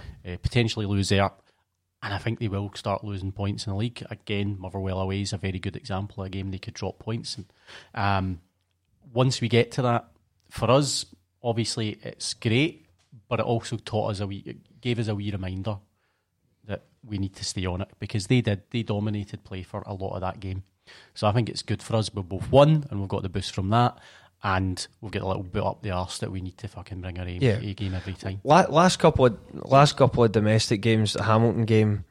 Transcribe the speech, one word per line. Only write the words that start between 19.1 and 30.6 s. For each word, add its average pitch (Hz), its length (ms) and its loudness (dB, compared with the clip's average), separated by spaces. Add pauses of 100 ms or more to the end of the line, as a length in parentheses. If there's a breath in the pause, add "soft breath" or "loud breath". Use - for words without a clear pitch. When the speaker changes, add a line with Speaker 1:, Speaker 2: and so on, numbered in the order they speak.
Speaker 1:
play 95 180 -12
for 98 220 -10
a 104 80 -10
lot 95 220 -8
of 92 60 -8
that 92 180 -6
game. 95 240 -8 (500 soft breath)
So - 140 0
I 104 40 6
think 110 180 2
it's - 120 -8
good - 200 -4
for - 140 -4
us. 110 180 -2
We've 98 140 -8
both 92 240 -8
won, 147 380 8
and 104 100 -6
we've 98 80 -4
got 95 160 -4
the 92 60 -6
boost 92 260 -6
from 95 140 -2
that, 120 280 4 (460 soft breath)
and 95 420 -2 (140)
we've 101 120 -12
got 98 100 -6
a 98 60 -6
little 95 160 -4
bit 92 200 -6
up 98 200 -4
the 104 80 -6
arse 90 260 -4
that 104 140 -8
we 95 100 -8
need 90 160 -10
to - 100 -10
fucking 90 320 -14
bring 90 200 -10
our 90 80 -8
A, 90 40 -8
Speaker 2:
Yeah. 92 300 2
Speaker 1:
A 101 120 -6
game 95 200 -6
every 92 200 -6
time. 95 300 -8
Speaker 2:
La-, 156 260 6
last 170 300 4
couple 151 280 6
of, 107 100 0 (160)
last 139 420 6
couple 123 300 6
of 107 80 4
domestic 107 480 4